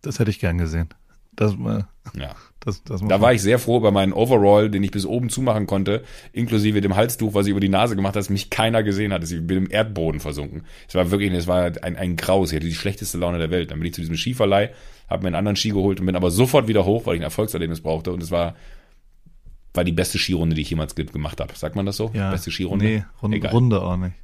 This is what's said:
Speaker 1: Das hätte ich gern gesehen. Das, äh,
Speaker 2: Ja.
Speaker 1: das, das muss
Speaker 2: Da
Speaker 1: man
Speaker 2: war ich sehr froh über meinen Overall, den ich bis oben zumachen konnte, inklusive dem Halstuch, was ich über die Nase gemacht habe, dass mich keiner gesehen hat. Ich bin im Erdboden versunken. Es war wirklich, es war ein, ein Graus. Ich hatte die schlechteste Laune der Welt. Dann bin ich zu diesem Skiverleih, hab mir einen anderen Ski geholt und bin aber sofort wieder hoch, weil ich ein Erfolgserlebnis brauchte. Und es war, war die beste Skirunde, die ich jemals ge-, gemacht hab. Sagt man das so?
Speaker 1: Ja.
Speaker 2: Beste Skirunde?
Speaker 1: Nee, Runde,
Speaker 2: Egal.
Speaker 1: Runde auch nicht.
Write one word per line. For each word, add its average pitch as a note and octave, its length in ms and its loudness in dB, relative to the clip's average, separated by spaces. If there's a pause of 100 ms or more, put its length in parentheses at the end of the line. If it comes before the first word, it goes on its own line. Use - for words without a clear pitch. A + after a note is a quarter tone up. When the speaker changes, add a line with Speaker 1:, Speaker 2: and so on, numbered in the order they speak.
Speaker 1:
Das C#3 160 -8
hätte G#2 140 2
ich - 80 -6
gern F2 180 0
gesehen. E2 300 -2 (480)
Das, G#2+ 160 2
äh, G#2+ 320 -2 (340)
Speaker 2:
Ja. C#2 160 -10 (240)
Speaker 1:
das, - 240 -8
das F#2+ 180 -8
muss G#2 80 -2
Speaker 2:
Da G2 100 4
Speaker 1:
man - 40 4
Speaker 2:
war A#2+ 120 8
ich G#2+ 60 0
sehr A2 200 4
froh A#2+ 160 2
über A2 160 4
meinen G2 200 4
Overall, G#2+ 560 6
den G2 140 0
ich G2 80 0
bis G2 160 -4
oben A#2+ 240 -2
zumachen A2 380 0
konnte, G2 340 0 (300)
inklusive G#2+ 480 2
dem G2 160 2
Halstuch, A2+ 380 2
was G2+ 120 4
ich G2+ 60 2
über G2 80 2
die G2 80 2
Nase G#2 260 2
gemacht G2 200 0
habe, G#2 60 0
dass F#2+ 100 -4
mich G2 200 -2
keiner A2+ 320 2
gesehen G2+ 300 0
hat. F2 100 -2
Ich E2 240 -6
bin F#2 120 0
im F#2 120 0
Erdboden F#2+ 500 0
versunken. D2 420 -8 (260)
Es - 80 -4
war F2+ 160 2
wirklich, G2+ 200 2
es F2 140 -2
war F2+ 240 2 (120)
ein, F2+ 140 -6
ein F2+ 200 -2
Graus. F#2 340 2
Ich D#2+ 60 -2
hatte D2+ 100 -2
die E2 80 -2
schlechteste F#2+ 440 -6
Laune F2 200 -2
der D#2+ 140 -2
Welt. E2+ 180 -2
Dann D2+ 80 -8
bin E2 80 -4
ich E2+ 80 -6
zu - 60 -8
diesem E2 160 -4
Skiverleih, G#2 540 2 (380)
hab F#2 140 -4
mir F#2+ 60 -2
einen E2 80 -2
anderen G2+ 200 0
Ski - 140 -2
geholt G2 300 2
und F2+ 60 -2
bin F2+ 100 0
aber F2+ 160 2
sofort B2+ 340 4
wieder G#2 180 4
hoch, G#2+ 220 2
weil F2+ 80 0
ich E2+ 60 -4
ein D#2+ 40 -6
Erfolgserlebnis E2+ 560 -4
brauchte. D#2+ 320 -4
Und F2 120 -6
es E2 80 -6
war, E2+ 240 -2 (1160)
war F2 120 0
die F2 80 0
beste F2+ 260 -2
Skirunde, E2 380 0
die D#2 60 -2
ich D2 80 -6
jemals D#2 260 -4
ge-, D#2 80 -4
gemacht D2 360 -8
hab. - 160 -8
Sagt D#2+ 200 -6
man G2 100 -2
das G2+ 100 -4
so? A2 160 -4
Speaker 1:
Ja. G2 200 -2
Speaker 2:
Beste F#2 180 -4
Skirunde? F#2+ 340 -2
Speaker 1:
Nee, A2 200 2 (180)
Runde, G#2 140 0
Speaker 2:
Egal. - 160 -2
Speaker 1:
Runde A#2 300 4
auch F2+ 140 -2
nicht. F2+ 280 -4